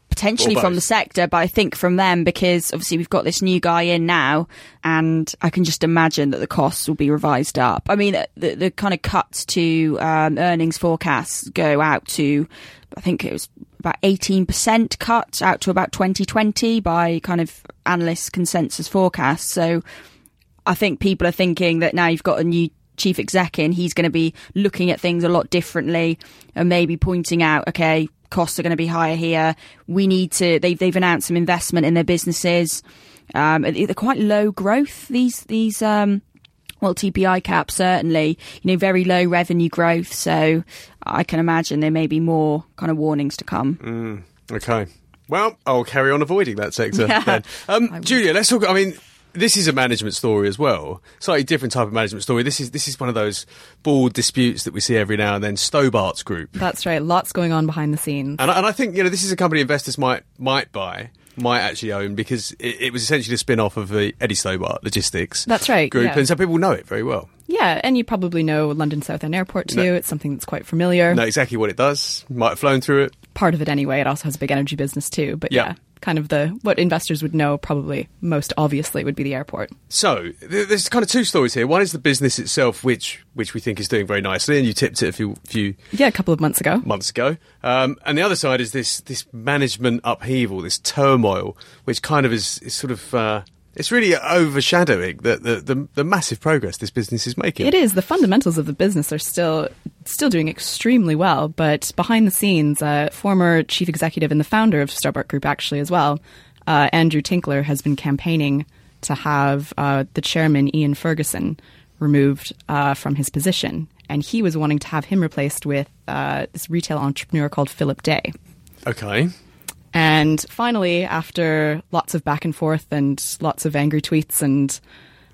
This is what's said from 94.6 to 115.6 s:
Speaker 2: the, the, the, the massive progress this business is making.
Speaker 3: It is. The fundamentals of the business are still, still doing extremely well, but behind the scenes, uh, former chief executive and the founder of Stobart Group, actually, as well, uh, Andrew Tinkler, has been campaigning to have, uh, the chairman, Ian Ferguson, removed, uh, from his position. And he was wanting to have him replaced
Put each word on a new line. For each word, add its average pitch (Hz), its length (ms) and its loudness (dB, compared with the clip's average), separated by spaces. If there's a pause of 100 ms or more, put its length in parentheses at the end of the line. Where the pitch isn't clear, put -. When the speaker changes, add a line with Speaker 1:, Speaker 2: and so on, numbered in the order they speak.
Speaker 2:
the, 117 180 2
the, 113 240 -2
the, 131 340 -4
the 143 80 -2
massive 165 380 -2
progress 139 380 -2
this 104 120 -8
business 117 380 -4
is 123 100 -6
making. - 280 -2
Speaker 3:
It 285 60 4
is. 269 220 4
The 185 80 2
fundamentals 214 560 2
of 147 80 -2
the 151 60 -6
business 170 400 0
are 151 60 -4
still, 160 500 -2 (360)
still - 240 -2
doing 160 200 2
extremely 202 680 2
well, 156 340 2
but 151 460 0
behind 220 320 4
the 185 60 2
scenes, 156 500 2
uh, 147 300 0
former 175 500 2
chief 175 260 -2
executive 160 440 -2
and 151 80 4
the 151 40 0
founder 214 380 4
of 143 80 -2
Stobart - 380 -4
Group, 143 180 -4
actually, 143 320 -2
as 143 100 -4
well, 151 300 2 (480)
uh, 143 260 4
Andrew 160 300 4
Tinkler, 147 400 -2
has 143 180 -2
been 147 140 0
campaigning 143 720 0 (360)
to - 120 -2
have, 143 640 0
uh, 139 260 0 (100)
the 151 60 -2
chairman, 147 540 2
Ian 147 200 2
Ferguson, 156 640 -4 (420)
removed, 143 520 2 (160)
uh, 143 260 0
from 143 200 -4
his 143 160 -4
position. 160 560 -2 (220)
And 147 120 -2
he 226 220 -2
was 165 140 0
wanting 151 240 0
to - 80 -12
have 151 160 -4
him 190 180 0
replaced 143 420 -4